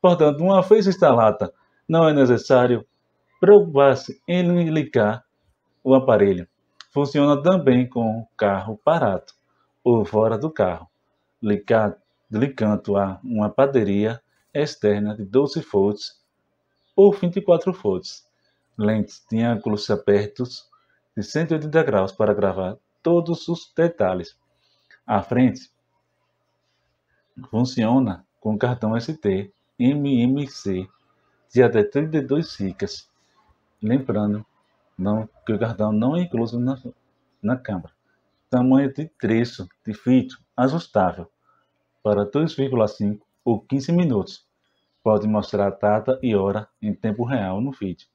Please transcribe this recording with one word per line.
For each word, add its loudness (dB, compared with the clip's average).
Portanto, 4
uma 4
vez 6
instalada, 2
não 4
é 2
necessário 2
preocupar-se 4
em 0
ligar 0
o 6
aparelho. 2
Funciona 0
também 2
com -4
o -16
carro -2
parado 0
ou 2
fora 0
do -6
carro, -4
ligado, -2
ligando -2
a -4
uma -4
bateria 0
externa -2
de -12
doze -2
volts -2
ou 8
vinte -4
e -4
quatro 2
volts. -6
Lentes -2
de -2
ângulos -2
abertos -2
de -8
cento -4
e 0
oitenta 0
graus 0
para 0
gravar -2
todos -2
os -8
detalhes. -2
A 0
frente 0
funciona 0
com -4
cartão -2
S -6
D -4
M 0
M 0
C -8
de 4
até 4
trinta -2
e 0
dois -4
gigas. -8
Lembrando, -2
não, -4
que -2
o -4
cartão -4
não -2
é -2
incluso -4
na, -4
na -2
câmera. -10
Tamanho 2
de -8
trecho -4
de -8
vídeo 0
ajustável -2
para 0
dois -2
vírgula -2
cinco -6
ou 0
quinze -6
minutos. -2
Pode 2
mostrar -2
a -2
data -2
e 0
hora -2
em -4
tempo -6
real -4
no -6
vídeo. -12